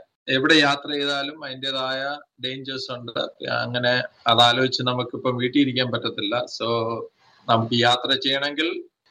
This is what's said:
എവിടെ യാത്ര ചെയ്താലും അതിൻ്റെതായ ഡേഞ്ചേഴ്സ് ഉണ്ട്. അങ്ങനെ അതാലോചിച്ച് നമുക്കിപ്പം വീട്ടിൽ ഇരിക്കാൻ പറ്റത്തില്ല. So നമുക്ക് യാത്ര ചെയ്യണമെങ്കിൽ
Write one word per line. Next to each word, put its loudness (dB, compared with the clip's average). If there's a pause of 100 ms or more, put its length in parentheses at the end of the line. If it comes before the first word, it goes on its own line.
(280)
എവിടെ 4
യാത്ര 4
ചെയ്താലും -4
അതിൻ്റെതായ -6 (260)
ഡേഞ്ചേഴ്സ് -8
ഉണ്ട്. -8
അങ്ങനെ 0 (240)
അതാലോചിച്ച് 4
നമുക്കിപ്പം -2
വീട്ടിൽ 2
ഇരിക്കാൻ 2
പറ്റത്തില്ല. -4
So -2 (480)
നമുക്ക് 4
യാത്ര 4
ചെയ്യണമെങ്കിൽ -2 (260)